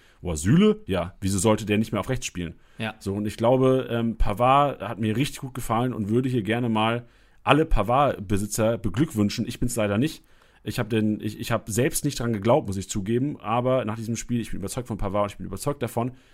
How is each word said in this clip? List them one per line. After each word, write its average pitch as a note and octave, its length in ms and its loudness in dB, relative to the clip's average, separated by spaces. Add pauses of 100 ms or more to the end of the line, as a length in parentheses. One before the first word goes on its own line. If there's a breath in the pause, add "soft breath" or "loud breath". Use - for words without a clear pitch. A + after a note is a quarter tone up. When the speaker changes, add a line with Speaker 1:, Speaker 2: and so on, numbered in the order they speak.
(200 soft breath)
Speaker 1:
boah, E2+ 160 -4
Süle? F3+ 500 6
Ja, F2+ 340 -2
wieso G2 180 0
sollte G#2+ 260 4
der G#2 140 2
nicht A2+ 140 -2
mehr G#2 80 0
auf - 80 -4
rechts B2+ 180 -4
spielen? F2 280 -8 (240 soft breath)
Speaker 2:
Ja. A2 200 -6
Speaker 1:
So, G2 160 -4
und G#2 120 -4
ich G#2 100 -8
glaube, C3 520 4
ähm, A#2 300 -2
Pavard B2+ 640 4
hat G2+ 160 -6
mir G#2+ 180 0
richtig B2 220 -2
gut B2+ 160 -10
gefallen A#2+ 400 0
und G2+ 140 -4
würde B2+ 200 2
hier B2 140 0
gerne A#2 260 0
mal A2+ 380 0 (380 soft breath)
alle D3 200 6
Pavard-Besitzer A2 1120 2
beglückwünschen. A2+ 680 0
Ich - 140 -8
bin's - 160 -2
leider G#2 200 2
nicht. C#3 280 -2 (400 soft breath)
Ich A2 160 -6
hab G#2+ 100 -4
den, G#2+ 300 0
ich, G#2+ 200 -6
ich A#2+ 120 -6
hab A2 180 -4
selbst A#2+ 340 0
nicht C#3+ 140 -4
dran A#2 160 -2
geglaubt, A2+ 320 2
muss G2 100 -4
ich F#2+ 140 -8
zugeben, A#2+ 500 -2
aber B2 460 0
nach G#2+ 100 -4
diesem A2+ 200 -6
Spiel, A#2+ 240 -4
ich A2 100 -6
bin G2+ 100 -4
überzeugt G2 280 -8
von G#2 100 -4
Pavard G#2 240 0
und G2 80 -2
ich - 80 -14
bin F2+ 80 -10
überzeugt A2 360 -6
davon, A#2+ 280 -2 (240 soft breath)